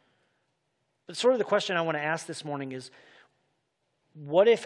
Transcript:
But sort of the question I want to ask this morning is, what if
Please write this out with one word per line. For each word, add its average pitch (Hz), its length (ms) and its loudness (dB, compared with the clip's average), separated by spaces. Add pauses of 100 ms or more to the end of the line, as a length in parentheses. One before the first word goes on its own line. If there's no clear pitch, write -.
(1080)
But 175 100 -14
sort 247 160 4
of 247 60 2
the - 40 0
question 196 320 0
I 170 60 2
want 160 160 0
to 147 40 -4
ask 160 240 -2
this 156 200 -12
morning 139 260 -8
is, 127 180 -12 (1200)
what 156 340 2
if 233 180 4